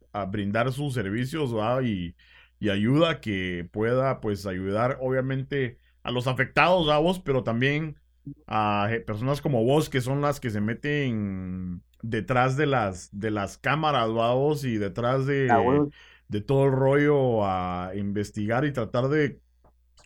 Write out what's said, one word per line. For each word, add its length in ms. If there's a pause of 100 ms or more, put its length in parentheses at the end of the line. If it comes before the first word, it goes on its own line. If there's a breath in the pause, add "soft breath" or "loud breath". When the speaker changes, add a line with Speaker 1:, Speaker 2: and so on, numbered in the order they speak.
(120)
Speaker 1:
ah, 140
brindar 460
sus 220
servicios, 640
¿va? 260
Y, 320 (460 soft breath)
y 100
ayuda 500
que 520
pueda, 480
pues, 260
ayudar, 540
obviamente, 800 (240)
a 100
los 160
afectados, 600
¿va 100
vos? 220
Pero 220
también 560 (480)
a, 460
eh, 80
personas 420
como 220
vos, 260
que 100
son 200
las 200
que 100
se 100
meten 1200 (180)
detrás 560
de 100
las, 460
de 200
las 260
cámaras, 520
¿va 240
vos? 300
Y 140
detrás 480
de, 240
Speaker 2:
Ah, 80
bueno. 320 (380 soft breath)
Speaker 1:
de 140
todo 240
el 60
rollo 720
a 520
investigar 680
y 80
tratar 360
de 320 (640)